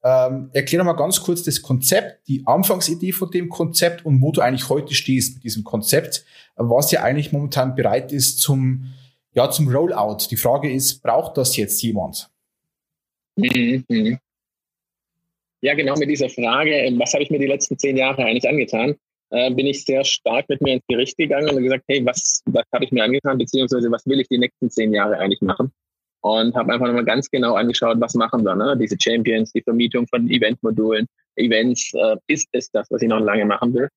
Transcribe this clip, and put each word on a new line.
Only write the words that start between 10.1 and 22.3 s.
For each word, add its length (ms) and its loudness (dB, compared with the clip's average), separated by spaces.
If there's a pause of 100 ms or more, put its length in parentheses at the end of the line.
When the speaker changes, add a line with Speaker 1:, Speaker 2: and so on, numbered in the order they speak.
Speaker 1:
Die 80 -4
Frage 340 0
ist, 300 -2
braucht 360 0
das 200 0
jetzt 240 -2
jemand? 480 -4 (1040)
Speaker 2:
Mhm, 540 0
mhm. 300 0 (1400)
Ja, 120 2
genau 240 2
mit 120 2
dieser 200 0
Frage, 400 0
ähm, 300 2
was 140 0
habe 100 0
ich 80 -4
mir 80 0
die 80 2
letzten 320 -2
zehn 180 0
Jahre 280 0
eigentlich 220 0
angetan, 480 0 (360)
äh, 200 0
bin 140 0
ich 200 -4
sehr 200 0
stark 440 -2
mit 120 -2
mir 140 2
ins 120 -4
Gericht 300 -2
gegangen 320 0
und 140 0
gesagt, 240 0
hey, 180 0
was, 400 -2